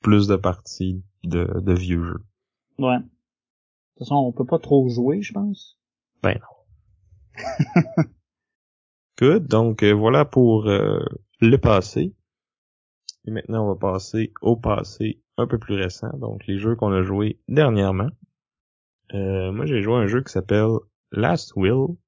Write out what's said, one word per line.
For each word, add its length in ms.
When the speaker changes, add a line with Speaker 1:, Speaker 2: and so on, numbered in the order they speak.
Speaker 1:
plus 260
de 100
parties 640
de, 360
de 120
vieux 320
jeux. 180
Speaker 2:
Ouais. 200
De 40
toute 20
façon, 160
on 160
peut 120
pas 140
trop 300
jouer, 340
je 100
pense. 460
Speaker 1:
Ben 180
non. 1040
Speaker 2:
<laughs> 0
Speaker 1:
Good, 280
donc, 360
euh, 100
voilà 320
pour, 440
euh, 320
le 160
passé. 580
Et 40
maintenant, 340
on 80
va 60
passer 540
au 140
passé 680
un 100
peu 120
plus 160
récent, 440
donc 280
les 120
jeux 180
qu'on 160
a 100
joués 460
dernièrement. 600
Euh, 400
moi, 140
j'ai 160
joué 120
à 40
un 80
jeu 160
qui 100
s'appelle 380
Last 440
Will 400